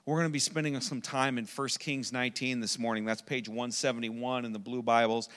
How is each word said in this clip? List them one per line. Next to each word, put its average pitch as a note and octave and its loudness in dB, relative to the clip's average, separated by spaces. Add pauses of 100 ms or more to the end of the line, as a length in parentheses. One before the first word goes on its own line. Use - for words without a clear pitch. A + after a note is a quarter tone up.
We're D3+ 2
gonna E3 4
be D3 -2
spending D3 0
some B2+ -4
time C3 2
in A2 -4
First C3+ -2
Kings C3+ -4
nineteen B2+ 0
this A2 -2
morning. A2+ 0
That's A2 0
page B2 -4
one A#2+ -4
seventy-one A#2+ -2
in A2 -4
the G#2+ -6
blue A#2+ -4
Bibles. A#2 6